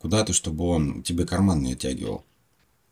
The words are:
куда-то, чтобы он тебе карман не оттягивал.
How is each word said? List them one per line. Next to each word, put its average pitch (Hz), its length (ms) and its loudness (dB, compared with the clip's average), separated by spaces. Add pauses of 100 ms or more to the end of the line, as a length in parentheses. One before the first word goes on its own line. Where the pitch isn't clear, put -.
куда-то, 107 320 0
чтобы 85 340 -2
он 78 360 0
тебе 87 240 -2
карман 92 360 2
не 64 120 -2
оттягивал. 62 500 -6 (680)